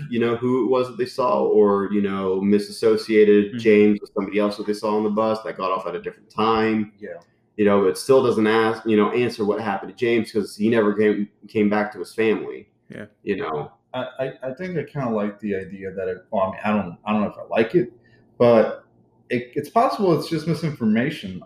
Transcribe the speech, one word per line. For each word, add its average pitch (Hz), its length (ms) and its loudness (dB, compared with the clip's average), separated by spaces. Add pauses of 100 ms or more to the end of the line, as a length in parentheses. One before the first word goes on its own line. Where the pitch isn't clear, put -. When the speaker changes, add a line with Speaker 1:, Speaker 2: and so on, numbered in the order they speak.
Speaker 1:
you 117 100 -2
know, 120 160 0
who 123 300 0
it - 40 0
was 127 180 2
that 120 100 -14
they 123 80 -2
saw, 120 400 0
or, 101 460 4
you 104 100 0
know, 98 400 -2
misassociated 104 1080 4
Speaker 2:
Mm-hmm. 120 100 -10
Speaker 1:
James 104 420 6
with - 120 -20
somebody 98 260 -4
else 104 180 0
that 104 100 -10
they 104 60 0
saw 104 240 -2
on 107 60 0
the 107 80 0
bus 110 320 0
that 82 140 -10
got 95 140 -2
off 90 160 -4
at 87 80 -6
a 85 60 -8
different - 280 -14
time. 110 720 0
Speaker 3:
Yeah. 90 200 -14 (360)
Speaker 1:
You 104 100 2
know, 101 200 4
it 92 120 2
still 131 260 4
doesn't 110 240 2
ask, 113 380 2
you 110 120 4
know, 104 140 4
answer 117 340 -2
what 104 160 -2
happened 98 300 -6
to - 60 -18
James 117 340 0
'cause 98 240 -4
he 104 140 0
never 107 240 2
came, 104 360 0 (180)
came 104 220 2
back 104 240 -2
to 98 60 -12
his - 140 -12
family. 85 540 -2 (220)
Speaker 2:
Yeah. - 160 -14 (180)
Speaker 1:
You 98 140 -2
know? 76 340 -8 (220)
Speaker 3:
I, 123 140 -6 (120)
I, 135 140 -6 (160)
I 131 40 -8
think 180 240 -10
I 139 60 -4
kinda 135 280 -6
like 104 280 -4
the 101 160 -4
idea 95 360 -10
that 92 160 -6
it, 92 240 -8
well, 101 120 0
I 95 80 -2
mean, 92 120 -12
I 104 80 -2
don't, 92 340 -2
I 104 80 -2
don't 107 80 0
know 98 80 -2
if - 80 -16
I - 120 -14
like 107 260 0
it, 123 180 0 (440)
but 117 440 4 (500)
it, 123 240 -4
it's 143 140 -6
possible 220 460 2
it's 147 140 -4
just 160 160 -4
misinformation, 117 1000 -2